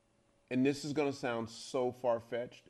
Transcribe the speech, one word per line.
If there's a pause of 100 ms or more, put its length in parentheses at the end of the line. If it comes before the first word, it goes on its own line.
(500)
And
this
is
gonna
sound
so (120)
far-fetched,